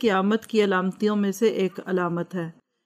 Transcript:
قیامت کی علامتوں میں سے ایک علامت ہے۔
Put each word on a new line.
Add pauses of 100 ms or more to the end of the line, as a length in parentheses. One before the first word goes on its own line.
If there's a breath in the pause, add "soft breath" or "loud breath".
قیامت
کی
علامتوں
میں
سے
ایک
علامت
ہے۔ (360)